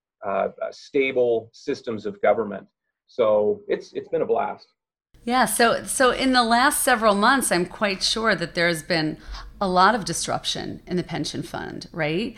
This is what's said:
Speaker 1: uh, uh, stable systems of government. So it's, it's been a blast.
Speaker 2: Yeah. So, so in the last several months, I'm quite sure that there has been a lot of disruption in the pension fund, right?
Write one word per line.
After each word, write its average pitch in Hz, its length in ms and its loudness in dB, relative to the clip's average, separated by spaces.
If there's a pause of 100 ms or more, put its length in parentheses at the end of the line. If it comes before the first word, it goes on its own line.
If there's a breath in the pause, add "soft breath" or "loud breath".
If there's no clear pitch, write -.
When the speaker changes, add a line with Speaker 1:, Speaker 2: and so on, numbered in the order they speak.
(260)
Speaker 1:
uh, 98 240 0 (120)
uh, - 100 -6
stable 123 840 0
systems 110 540 -8
of 98 140 -10
government. 104 440 0 (400)
So 107 640 2
it's, - 260 -6
it's - 160 -10
been - 140 -2
a - 20 -4
blast. 107 440 -4 (540)
Speaker 2:
Yeah. 240 220 2
So, 226 380 2
so 247 260 2
in 262 240 0
the 247 100 4
last 240 400 2
several 226 300 4
months, 233 380 2
I'm 175 160 2
quite 196 340 -4
sure 220 320 0
that 165 220 -4
there 170 120 2
has 165 140 0
been 160 380 -2 (420 loud breath)
a 196 60 0
lot 185 260 6
of 214 100 -2
disruption - 840 -6
in 180 100 -2
the 160 60 -2
pension - 400 -8
fund, - 480 -10
right? 170 460 -4